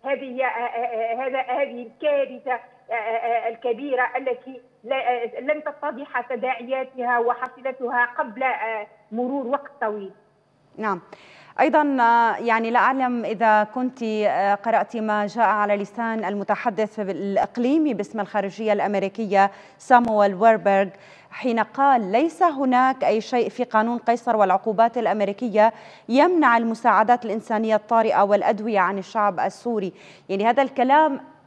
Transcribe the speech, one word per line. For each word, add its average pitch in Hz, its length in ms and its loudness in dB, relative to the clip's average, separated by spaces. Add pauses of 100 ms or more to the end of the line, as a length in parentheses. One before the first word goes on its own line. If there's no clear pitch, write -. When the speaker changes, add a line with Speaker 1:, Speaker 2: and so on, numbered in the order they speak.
Speaker 1:
هذه، 262 400 -4
آه، - 20 0
آه، 240 40 -2
آه، 233 760 -6
هذا، 262 140 -4
هذه 247 460 -4
الكارثة، 262 640 -4
آه، - 400 -10
آه، - 20 -4
آه، 226 540 -4
الكبيرة 247 680 -4
التي 262 440 -8 (240)
لا، 247 400 -2
آه، - 160 -10
لن 302 240 -4
تتضح 285 560 -8
تداعياتها 247 960 -4
وحصيلتها 247 880 -4
قبل، 240 380 -6
آه، 220 440 -4 (260)
مرور 254 340 -4
وقت 269 240 -4 (100)
طويل. 208 320 -6 (680)
Speaker 2:
نعم. 196 220 -4 (600)
أيضًا، 302 400 4
آه، 233 360 4
يعني 226 340 0
لا 240 80 2
أعلم 247 460 0
إذا 214 400 2
كنت، 254 380 -6
آه، 202 520 0
قرأت 226 420 -2
ما 208 300 -2
جاء 226 200 0
على 208 300 2
لسان 226 480 -6
المتحدث 208 760 -4
الإقليمي 208 960 0
باسم 208 260 -8
الخارجية 202 520 -4
الأمريكية 196 760 0 (280)
سامويل 220 560 4
ويربرغ 196 540 4 (420)
حين 233 300 -2
قال: 233 520 2
"ليس 320 300 2
هناك 262 640 2
أي 214 160 2
شيء 240 280 -2
في 240 160 -6
قانون 233 340 0
قيصر 233 380 0
والعقوبات 214 640 2
الأمريكية 208 760 0 (360)
يمنع 294 480 4
المساعدات 226 680 2
الإنسانية 220 520 -2
الطارئة 220 460 2
والأدوية 208 580 2
عن 190 180 0
الشعب 202 420 -2
السوري". 196 520 -4 (360)
يعني 196 180 -2
هذا 247 160 2
الكلام 262 580 2 (260)